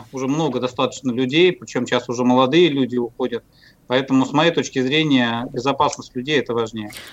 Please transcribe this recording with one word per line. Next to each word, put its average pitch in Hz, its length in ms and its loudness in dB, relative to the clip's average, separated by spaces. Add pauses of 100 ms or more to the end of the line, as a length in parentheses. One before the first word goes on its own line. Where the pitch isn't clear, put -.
(120)
уже 131 160 -4
много 139 320 0
достаточно 127 500 -4
людей, 131 400 2
причём 123 360 -6
сейчас 123 220 -2
уже 123 160 -2
молодые 131 440 4
люди 131 300 -2
уходят. 120 440 -4 (440)
Поэтому, 131 400 2
с - 60 -8
моей 156 180 4
точки 135 300 -2
зрения, 127 720 0
безопасность 135 640 -2
людей — 131 240 -2
это 120 140 -4
важнее. 110 360 -4 (220)